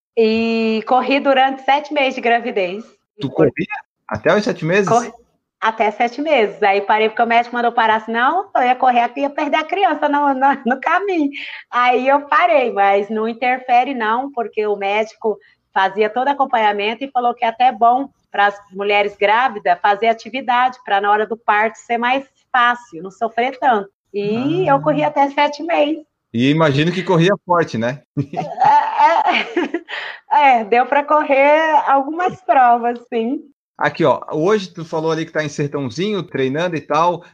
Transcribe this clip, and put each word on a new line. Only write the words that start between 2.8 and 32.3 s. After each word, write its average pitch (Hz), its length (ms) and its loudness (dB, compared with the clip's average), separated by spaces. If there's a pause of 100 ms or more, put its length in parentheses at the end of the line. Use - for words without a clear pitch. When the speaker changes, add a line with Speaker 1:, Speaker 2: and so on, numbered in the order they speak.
Speaker 2:
Tu 139 100 -6
corria - 380 0 (400)
até 151 280 0
os 208 80 0
sete 180 220 -6
meses? 185 240 0
Speaker 1:
Corri 240 240 0 (480)
até 220 300 0
sete 240 280 -4
meses. 262 440 0
Aí 202 180 2
parei 220 280 2
porque 220 120 -2
o 233 60 0
médico 240 280 0
mandou 240 160 0
parar, 226 280 2
senão 247 560 -2
eu 285 80 2
ia 247 120 2
correr 247 260 2
aqui 240 180 -4
e 277 40 -2
ia 277 60 -2
perder 302 280 -2
a 311 60 -2
criança 320 460 -2
no, 285 240 2
no, 269 320 2
no 262 160 -2
caminho. 339 480 0 (400)
Aí 247 380 2
eu 277 140 4
parei, 294 520 2
mas 196 380 2
não 220 160 -2
interfere 254 680 0
não, 240 380 -2
porque 214 340 -4
o 208 100 -2
médico 208 600 -4 (340)
fazia 196 380 0
todo 254 200 -2
acompanhamento 226 760 -2
e 277 80 -8
falou 240 240 0
que 240 100 -4
é 226 40 0
até 247 220 2
bom 240 380 2 (220)
para 202 160 2
as 202 80 -4 (160)
mulheres 202 440 0
grávidas 208 640 0
fazer 208 280 0
atividade, 240 760 -2
pra 196 160 0
na 208 120 2
hora 208 160 2
do 220 100 -6
parto 220 380 0
ser - 240 -4
mais 262 260 -2 (260)
fácil, 240 520 0
não 190 80 -14
sofrer 240 480 -4
tanto. 220 320 0 (220)
E 247 560 -2
Speaker 2:
Ah. 277 60 4
Speaker 1:
eu 277 60 2
corri 294 220 0
até 294 260 0
sete 294 340 -2
e - 20 -8
meio. 311 360 0 (320)
Speaker 2:
E 123 160 2
imagino 151 420 2
que 175 120 -4
corria 175 300 2 (120)
forte, 175 320 0
né? 123 240 -4 (320)
Speaker 1:
É, 175 60 -6 (880)
é, - 520 -4 (500)
<laughs> 269 300 6
é, - 40 -6
deu 240 200 2
pra 269 180 0
correr 302 720 2 (140)
algumas 311 540 -2